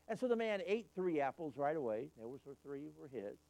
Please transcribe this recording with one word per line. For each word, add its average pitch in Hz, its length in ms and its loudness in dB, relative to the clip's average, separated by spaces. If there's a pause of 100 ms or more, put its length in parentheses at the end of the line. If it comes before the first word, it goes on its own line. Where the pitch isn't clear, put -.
And 220 120 -2
so 254 80 2
the 240 80 6
man 220 300 2
ate 208 300 0
three 180 260 4
apples 139 340 -2
right 143 200 2
away. 123 320 0 (120)
Those 123 260 -8
were 139 180 -14
three 143 260 -8 (100)
were 160 80 -14
his. 107 300 -8 (120)